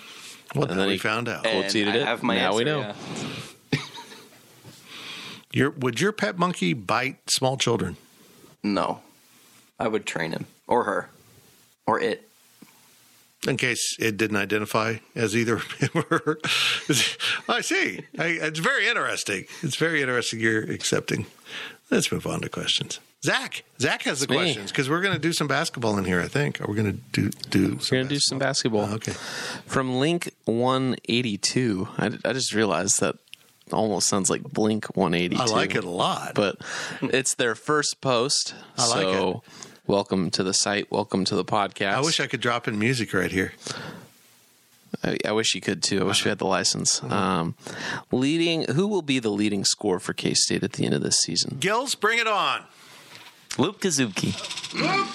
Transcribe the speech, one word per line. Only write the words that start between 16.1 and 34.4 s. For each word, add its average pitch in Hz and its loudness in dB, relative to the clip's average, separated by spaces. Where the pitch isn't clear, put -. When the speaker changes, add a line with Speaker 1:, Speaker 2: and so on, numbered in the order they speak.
Speaker 1:
her. 151 0
I 220 2
see. 330 0
I, 156 0
it's 160 -2
very 220 2
interesting. 120 0
It's 139 -2
very 156 2
interesting 123 0
you're 110 2
accepting. - -2
Let's 220 2
move 90 -4
on 82 -2
to 80 -6
questions. - -4
Zach. 233 -2
Zach 175 0
has 180 -2
the 139 0
Speaker 2:
It's 123 0
me. 127 2
Speaker 1:
questions 123 0
'cause 135 0
we're 165 2
gonna 185 0
do 160 0
some 160 0
basketball 131 0
in 95 0
here, 92 2
I 85 0
think. - 0
Are - -4
we 104 -2
gonna 104 2
do, 101 -2
do 98 2
Speaker 2:
We're - -8
Speaker 1:
some - 0
Speaker 2:
gonna 131 -2
do 143 0
some 135 0
Speaker 1:
basketball? 131 0
Speaker 2:
basketball. 104 -4
Speaker 1:
Oh, - -
okay. - -16
Speaker 2:
From 127 0
Link 160 2
one 127 2
eighty-two. 113 2
I, 98 2
I 110 2
just 127 -2
realized 98 2
that 85 2
almost 104 2
sounds 95 2
like - 0